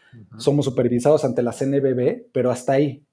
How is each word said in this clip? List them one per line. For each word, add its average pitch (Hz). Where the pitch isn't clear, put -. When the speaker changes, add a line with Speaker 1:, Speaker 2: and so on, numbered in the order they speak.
Speaker 1:
Ujú. 110
Speaker 2:
Somos 143
supervisados 127
ante 123
la 117
C 135
N 139
B 135
B, 123
pero 123
hasta 123
ahí. 139